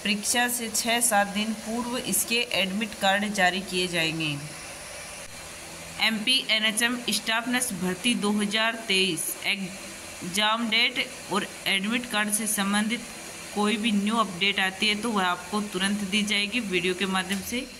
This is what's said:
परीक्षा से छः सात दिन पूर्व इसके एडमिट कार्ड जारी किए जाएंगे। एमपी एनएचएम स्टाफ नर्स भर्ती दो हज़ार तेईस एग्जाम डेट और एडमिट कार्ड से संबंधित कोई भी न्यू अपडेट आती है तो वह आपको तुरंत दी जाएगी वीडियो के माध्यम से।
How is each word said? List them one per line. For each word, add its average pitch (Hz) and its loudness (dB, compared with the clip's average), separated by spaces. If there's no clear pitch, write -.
परीक्षा 214 2
से 233 -4
छः 233 2
सात 202 4
दिन 214 0
पूर्व 240 -4
इसके - 0
एडमिट 202 -2
कार्ड 202 4
जारी 185 4
किए 180 0
जाएंगे। 160 0
एमपी 226 2
एनएचएम 220 2
स्टाफ 226 0
नर्स 247 0
भर्ती 185 0
दो 202 2
हज़ार 220 2
तेईस 190 2
एग्जाम 202 -2
डेट 247 2
और 202 0
एडमिट 202 0
कार्ड 208 0
से 214 0
संबंधित 208 0
कोई 208 4
भी 220 0
न्यू 208 2
अपडेट 196 2
आती 190 2
है 208 2
तो 240 0
वह 196 2
आपको 180 0
तुरंत 196 0
दी 202 2
जाएगी 208 0
वीडियो 180 0
के 196 0
माध्यम 190 0
से। 240 -4